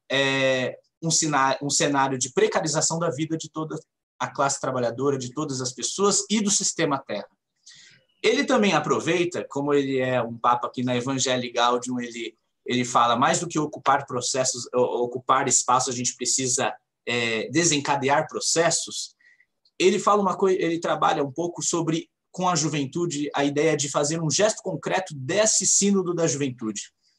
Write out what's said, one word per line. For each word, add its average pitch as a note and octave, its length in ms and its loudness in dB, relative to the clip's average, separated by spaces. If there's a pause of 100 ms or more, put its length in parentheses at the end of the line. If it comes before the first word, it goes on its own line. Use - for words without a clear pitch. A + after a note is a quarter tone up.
(100)
é, C3+ 680 2 (260)
um E3 80 -2
sina-, C#3 520 2
um C#3+ 80 -2
cenário C#3+ 480 0
de - 140 -6
precarização E3 680 0
da E3 120 0
vida D#3+ 260 -4
de - 140 -10
toda D#3 260 -8 (420)
a B2+ 100 -2
classe C#3 320 -2
trabalhadora, B2+ 580 0
de B2 140 -8
todas C#3+ 280 -4
as B2+ 120 -4
pessoas F#3+ 580 0
e G#3+ 100 2
do G3+ 100 0
sistema D3 480 0
terra. G#2 300 -8 (920)
Ele B3 220 2
também G#3 280 4
aproveita, D3+ 800 0
como C#3+ 240 0
ele C3+ 240 2
é B2+ 240 0
um A#2 160 -8
papa B2 340 2
que B2+ 100 -6
na B2 140 0
Evangelii B2+ 560 -2
Gaudium B2 480 0
ele, A#2 340 -10 (300)
ele B2 200 0
fala, A#2+ 320 2
mais D3 240 2
do F3 60 -6
que - 120 -4
ocupar C#3 480 0
processos, B2+ 680 -4
o-, B2 300 2
ocupar C3 420 0
espaço, B2+ 440 2
a - 20 -4
gente B2 240 -4
precisa, B2 580 -2 (320)
é, A#2 440 -2
desencadear C#3+ 760 2
processos. - 880 -2 (640)
Ele F#3+ 200 4
fala G#3 240 4
uma F3+ 160 0
coi-, F#3+ 180 4
ele E3 240 0
trabalha D#3 420 0
um C#3 80 -4
pouco E3+ 320 -6
sobre, E3 460 -2 (240)
com F3+ 160 0
a F3+ 80 2
juventude, D3 800 -2
a C#3+ 80 2
ideia D3 320 2
de C#3 140 -4
fazer D#3 300 0
um D#3 100 0
gesto G#3 320 2
concreto F3+ 520 -4
desse F#3 520 0
sínodo F#3+ 480 2
da E3 120 2
juventude. B2+ 680 -4 (260)